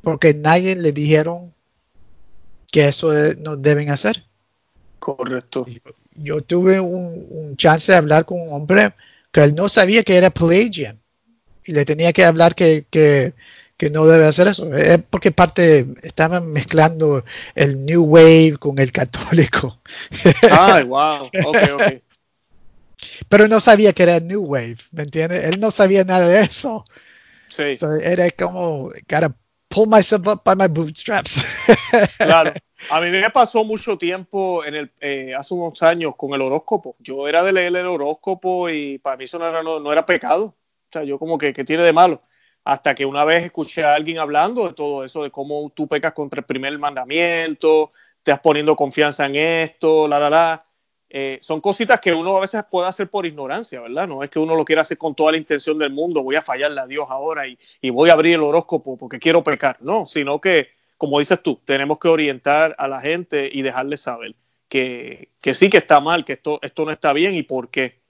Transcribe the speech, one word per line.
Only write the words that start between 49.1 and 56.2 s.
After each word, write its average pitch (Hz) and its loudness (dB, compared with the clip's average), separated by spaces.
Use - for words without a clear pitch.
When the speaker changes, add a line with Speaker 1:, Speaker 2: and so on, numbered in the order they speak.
Speaker 2:
en 139 -6
esto, 156 0
la, 147 0
la, 147 0
la. 160 0
Eh, 139 -10
son 156 -8
cositas 208 0
que 180 -2
uno 170 -2
a 190 0
veces 208 -6
puede 180 -4
hacer 185 -8
por 196 -8
ignorancia, 147 -12
¿verdad? 135 -8
No 139 -12
es 139 -14
que 156 -6
uno 160 -2
lo 156 -2
quiera 156 0
hacer 156 -6
con 156 -8
toda 156 2
la 160 -2
intención 156 -4
del 143 -4
mundo, 156 -6